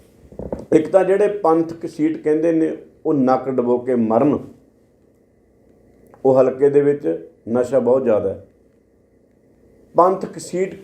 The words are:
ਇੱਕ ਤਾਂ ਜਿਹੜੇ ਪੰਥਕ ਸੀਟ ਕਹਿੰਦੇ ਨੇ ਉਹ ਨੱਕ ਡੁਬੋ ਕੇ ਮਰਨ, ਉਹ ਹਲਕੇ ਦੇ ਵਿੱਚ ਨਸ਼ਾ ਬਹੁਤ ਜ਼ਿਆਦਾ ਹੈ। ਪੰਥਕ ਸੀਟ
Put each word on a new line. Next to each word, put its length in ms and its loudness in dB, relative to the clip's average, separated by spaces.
ਇੱਕ 140 2
ਤਾਂ 160 4
ਜਿਹੜੇ 220 2
ਪੰਥਕ 640 -2
ਸੀਟ 340 -4
ਕਹਿੰਦੇ 280 0
ਨੇ 260 -2
ਉਹ 80 0
ਨੱਕ 360 0
ਡੁਬੋ 280 0
ਕੇ 180 -2
ਮਰਨ, 420 2
ਉਹ 160 4
ਹਲਕੇ 280 2
ਦੇ 120 4
ਵਿੱਚ 480 -2
ਨਸ਼ਾ 300 0
ਬਹੁਤ 240 2
ਜ਼ਿਆਦਾ 300 0
ਹੈ। 140 -16
ਪੰਥਕ 420 0
ਸੀਟ 460 -6